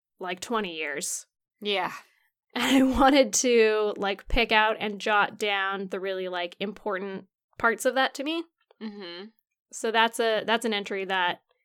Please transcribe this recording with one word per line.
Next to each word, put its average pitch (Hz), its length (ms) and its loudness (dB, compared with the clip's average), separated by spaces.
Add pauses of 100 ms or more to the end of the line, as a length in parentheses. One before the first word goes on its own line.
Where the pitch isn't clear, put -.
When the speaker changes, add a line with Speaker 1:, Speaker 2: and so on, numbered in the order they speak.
(200)
Speaker 1:
like 185 220 -8
twenty 208 340 -4
years. 156 500 -6 (360)
Speaker 2:
Yeah. 196 320 -2 (640)
Speaker 1:
And 240 80 -2
I 262 180 6 (180)
wanted 269 360 6
to, 220 640 4
like, 196 300 -4
pick 226 240 2
out 214 280 4
and 208 200 -6
jot 208 380 2
down 196 520 -2
the 196 100 -6
really, 185 280 -4
like, 175 320 -6
important 196 680 -6 (320)
parts 226 260 0
of 254 100 2
that 262 200 0
to 277 80 -8
me. 330 200 -4 (380)
Speaker 2:
Mm-hmm. 202 440 -12 (460)
Speaker 1:
So - 200 -4
that's 226 280 2
a, 220 260 0
that's 226 200 0
an 226 80 0
entry 202 320 -4
that 185 360 -2 (240)